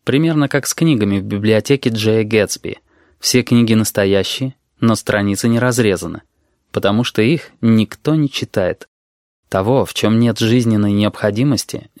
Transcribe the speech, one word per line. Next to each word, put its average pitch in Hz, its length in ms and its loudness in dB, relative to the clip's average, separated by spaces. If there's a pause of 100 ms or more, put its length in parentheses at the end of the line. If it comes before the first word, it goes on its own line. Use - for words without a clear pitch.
Примерно 147 440 0
как 139 180 -4
с - 80 -6
книгами 104 460 0
в 92 40 -10
библиотеке 107 640 0
Джея 110 340 0
Гэтсби. 107 540 -2 (420)
Все - 220 2
книги 117 320 4
настоящие, 104 800 0 (260)
но 113 140 -2
страницы 101 540 -2
не 117 100 2
разрезаны, 107 640 0 (500)
потому 104 320 0
что - 180 -2
их 143 280 0 (100)
никто 113 540 0
не 151 160 0
читает. - 580 -6 (600)
Того, 107 360 0
в - 100 -12
чём 110 240 2
нет 117 200 2
жизненной 110 540 2
необходимости, 107 960 -2 (100)